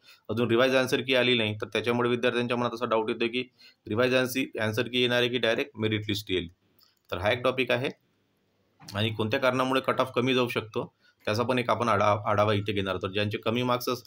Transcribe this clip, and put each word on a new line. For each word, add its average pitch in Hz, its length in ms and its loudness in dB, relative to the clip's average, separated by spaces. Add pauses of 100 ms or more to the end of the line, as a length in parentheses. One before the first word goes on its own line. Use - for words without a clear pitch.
(300)
अजून 110 200 0
रिवाइज 127 240 4
आन्सर 131 260 2
की 131 140 -2
आली 123 240 4
नाही, 107 160 0
तर 104 120 -8
त्याच्यामुळे 120 440 0
विद्यार्थ्यांच्या 120 460 0
मनात 120 180 -2
असा 117 100 -6
डाऊट 113 260 0
येतो 117 180 -2
की 123 200 -6 (400)
रिवाइज 123 260 2
आन्सर, 127 480 0
आन्सर 110 260 -2
की 123 120 -2
येणार 123 180 2
आहे 123 100 2
की 123 100 -2
डायरेक्ट 117 400 0
मेरिट 110 220 0
लिस्ट 104 300 -6
येईल. 87 180 -2 (640)
तर 92 80 -6
हा 101 140 2
एक 123 120 -4
टॉपिक 123 260 0
आहे. 123 200 0 (1040)
आणि 110 160 0
कोणत्या 110 300 -2
कारणामुळे 131 400 2
कट 127 200 0
ऑफ 127 140 0
कमी 127 200 2
जाऊ 123 140 2
शकतो 120 460 -6 (300)
त्याचा 107 180 0
पण 127 160 0
एक 120 120 -2
आपण 117 180 2
आढा-, 104 380 2
आढावा 104 280 2
इथे 104 180 -2
घेणार 95 220 -2
आहोत. 95 160 -4
ज्यांचे 104 280 -2
कमी 117 240 -2
मार्क्स 123 260 -2 (180)